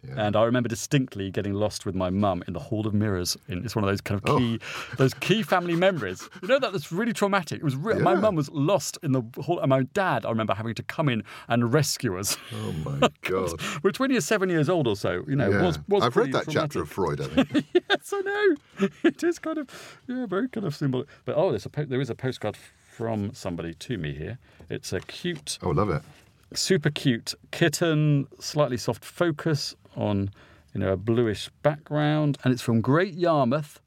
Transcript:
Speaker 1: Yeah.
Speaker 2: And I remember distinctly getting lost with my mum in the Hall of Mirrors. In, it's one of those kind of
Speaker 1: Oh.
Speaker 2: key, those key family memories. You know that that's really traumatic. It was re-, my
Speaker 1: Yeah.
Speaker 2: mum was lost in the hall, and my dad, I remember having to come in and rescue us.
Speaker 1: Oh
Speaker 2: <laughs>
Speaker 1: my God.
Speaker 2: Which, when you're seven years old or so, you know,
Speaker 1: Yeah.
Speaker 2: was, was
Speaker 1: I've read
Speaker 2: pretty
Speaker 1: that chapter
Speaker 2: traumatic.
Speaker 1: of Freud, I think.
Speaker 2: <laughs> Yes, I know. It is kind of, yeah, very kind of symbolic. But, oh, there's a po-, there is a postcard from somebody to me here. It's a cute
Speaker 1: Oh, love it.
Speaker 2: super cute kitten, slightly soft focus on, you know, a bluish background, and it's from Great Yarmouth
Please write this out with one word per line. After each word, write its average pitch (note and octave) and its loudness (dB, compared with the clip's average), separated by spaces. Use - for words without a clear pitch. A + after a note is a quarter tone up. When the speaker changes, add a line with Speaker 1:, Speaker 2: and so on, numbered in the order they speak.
Speaker 1:
Yeah. - -4
Speaker 2:
And G#2 0
I A2 6
remember A#2+ 2
distinctly A2 0
getting G2 -2
lost G#2 -2
with G2 -4
my F#2 0
mum F#2 2
in F#2 -8
the F2 -6
Hall G#2+ -4
of G#2 -2
Mirrors. G2 0
In, F2+ -6
it's A2 -6
one G#2+ 2
of G2 2
those G2+ 0
kind G2+ -2
of - -2
Speaker 1:
Oh. C#3+ 4
Speaker 2:
key, A#2 0
those C3+ 4
key A3 0
family F3 0
memories. D#3+ 0
You F3+ -8
know C4 4
that B3 0
that's E3+ -6
really G#3+ 0
traumatic. G3 0
It - -8
was C#3 0
re-, D#3+ 0
my F3 6
Speaker 1:
Yeah. F#3 4
Speaker 2:
mum G#3 4
was D3 0
lost D#3+ 0
in D3 0
the C3 2
hall, E3+ 0
and D#3+ 2
my C3+ 4
dad, E3 0
I - -2
remember A2+ 0
having A2 -6
to - -8
come - -2
in A2+ 0
and A#2+ 2
rescue B2+ 2
us. G2+ -2
Speaker 1:
Oh G#2+ -8
Speaker 2:
<laughs> C#3 -6
Speaker 1:
my A3+ 4
God. F#2+ -2
Speaker 2:
Which, - 2
when C4 0
you're B3 2
seven F#3+ 0
years D#3+ 2
old E3 2
or G#2 2
so, F2+ -2
you C#3 0
know, B2 2
Speaker 1:
Yeah. G2 4
Speaker 2:
was, D#3+ 0
was G3+ 4
Speaker 1:
I've A#2+ 4
read C4 4
Speaker 2:
pretty - 0
Speaker 1:
that D#3+ -6
chapter F#2+ 0
Speaker 2:
traumatic. - -2
Speaker 1:
of D#2 -6
Freud, D2+ 0
I C#2+ 0
think. - 0
Speaker 2:
<laughs> - -2
Yes, - -2
I G4+ -2
know. G4 0
It - 2
is E4+ 0
kind D#4 -6
of, - -14
yeah, B3+ -6
very G3+ -2
kind G3+ -6
of D3 -2
symbolic. B2+ -2
But, A#2+ -2
oh, E3+ 2
there's - -4
a - -10
po-, D3+ -4
there C3 -2
is A#2+ -4
a A2+ -4
postcard A#2 -4
from - -6
somebody E2 -6
to A#2 -6
me D2 -6
here. F2 -8
It's - -8
a F#2+ -2
cute - -8
Speaker 1:
Oh, F#2 0
love F2+ 2
it. D2 0
Speaker 2:
super E3 2
cute B2+ 0
kitten, D3+ 2
slightly C3 0
soft - -4
focus D#3+ 0
on, G2+ 0
you G2+ -4
know, F#2+ 2
a - 2
bluish A2+ 0
background, D3+ 0
and B2+ 4
it's A#2+ -2
from A2+ 2
Great D3+ 2
Yarmouth D3+ 0